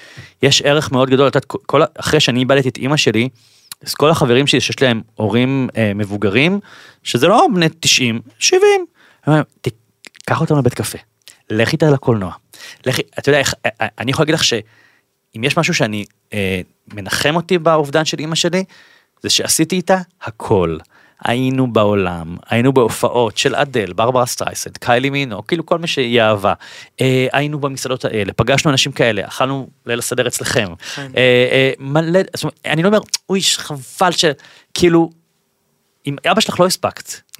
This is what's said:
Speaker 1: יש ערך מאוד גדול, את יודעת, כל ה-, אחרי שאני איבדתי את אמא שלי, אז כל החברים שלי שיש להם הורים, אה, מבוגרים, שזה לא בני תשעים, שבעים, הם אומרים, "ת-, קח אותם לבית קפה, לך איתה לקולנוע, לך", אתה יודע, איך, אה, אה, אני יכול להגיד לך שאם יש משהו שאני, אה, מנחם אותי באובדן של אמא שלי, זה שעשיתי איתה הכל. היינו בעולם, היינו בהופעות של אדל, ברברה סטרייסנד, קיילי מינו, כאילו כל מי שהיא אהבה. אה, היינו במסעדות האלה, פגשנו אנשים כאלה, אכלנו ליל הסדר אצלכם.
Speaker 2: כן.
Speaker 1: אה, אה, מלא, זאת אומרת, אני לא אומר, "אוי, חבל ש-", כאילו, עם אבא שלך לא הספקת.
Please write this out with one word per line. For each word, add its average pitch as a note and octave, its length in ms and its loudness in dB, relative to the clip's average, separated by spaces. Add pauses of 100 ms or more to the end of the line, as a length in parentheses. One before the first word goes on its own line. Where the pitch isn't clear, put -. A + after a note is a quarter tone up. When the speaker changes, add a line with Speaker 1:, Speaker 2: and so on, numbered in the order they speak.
(420)
Speaker 1:
יש C#3 200 2
ערך D3 300 0
מאוד B2+ 180 2
גדול, C3 180 4
את A#2+ 60 -2
יודעת, C3+ 100 2
כל - 380 0
ה-, D#3+ 40 2 (140)
אחרי - 200 0
שאני B2+ 200 0
איבדתי C3+ 280 2
את - 100 -6
אמא C#3 180 -2
שלי, A#2+ 320 0 (580)
אז - 80 -8
כל D3 160 2
החברים C#3 360 4
שלי C3 140 2
שיש - 220 -4
להם A#2 200 0 (120)
הורים, B2 600 0
אה, A2 180 0
מבוגרים, G#2+ 680 0 (420)
שזה B2 260 2
לא C4 260 6
בני E3+ 120 4 (140)
תשעים, A#2+ 400 0 (180)
שבעים, F#4+ 460 4 (400)
הם D3 80 4
אומרים, D3+ 120 4 (160)
"ת-, - 80 -4 (580)
קח - 140 -2
אותם D#3 180 2
לבית A#2+ 160 2
קפה, - 240 -6 (520)
לך A2 220 0
איתה D#3 180 4
לקולנוע, A2 420 0 (540)
לך", B2+ 120 -2 (200)
אתה A2+ 100 -6
יודע, C#3+ 100 4
איך, C3 160 -2 (120)
אה, A2+ 40 -2 (100)
אה, A2 60 -4 (120)
אני G#2+ 120 -4
יכול D3 120 0
להגיד D#3 120 0
לך D#3 100 -2
שאם - 1000 -8
יש C#3+ 120 -2
משהו D#3+ 180 0
שאני, G#2+ 300 -2 (280)
אה, F#2+ 280 -2 (340)
מנחם A2 420 -2
אותי E3+ 220 0
באובדן D#3 460 2
של D#3 160 -6
אמא D#3 140 -6
שלי, F3 300 0 (580)
זה G#2 80 -4
שעשיתי - 460 0
איתה F#3 220 2 (240)
הכל. F2 540 -2 (480)
היינו C3 480 0
בעולם, F2+ 640 0 (120)
היינו A#2+ 240 2
בהופעות A#2 680 2
של B2+ 160 0
אדל, B2 380 -2
ברברה A#2+ 340 0
סטרייסנד, - 520 -8
קיילי B2+ 320 2
מינו, B2+ 360 -6
כאילו D#3+ 200 -4
כל E3+ 120 0
מי E3+ 80 -8
שהיא A#2+ 360 0
אהבה. G2+ 300 2 (480)
אה, C3 320 2
היינו D3 260 -2
במסעדות C3+ 460 -6
האלה, G#2 280 -4
פגשנו C3 380 2
אנשים C3+ 220 0
כאלה, A2+ 360 0
אכלנו C3+ 400 -4 (180)
ליל A#2+ 120 -4
הסדר A#2+ 280 -2
אצלכם. A#2+ 400 -4 (280)
Speaker 2:
כן. C#3 220 -12
Speaker 1:
אה, A#2+ 40 2 (320)
אה, C3+ 260 2
מלא, D#3+ 420 0 (140)
זאת - 100 -10
אומרת, D#3 100 -6 (120)
אני D3+ 160 -2
לא F#3 60 4
אומר, G#3 100 4 (320)
"אוי, F#3+ 100 0 (160)
חבל D#3 560 -4
ש-", - 120 -2 (500)
כאילו, E3+ 360 4 (960)
עם C#3+ 120 -6 (140)
אבא G3 100 2
שלך - 200 -2
לא F3+ 60 6
הספקת. - 480 -4 (260)